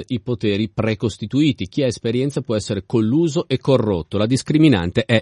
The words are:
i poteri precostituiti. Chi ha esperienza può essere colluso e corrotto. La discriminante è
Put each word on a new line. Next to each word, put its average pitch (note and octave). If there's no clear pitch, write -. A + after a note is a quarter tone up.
i A#2+
poteri G#2+
precostituiti. A2
Chi -
ha C3
esperienza B2
può A#2
essere G2+
colluso C3+
e C3
corrotto. G#2+
La G#2
discriminante B2+
è A2+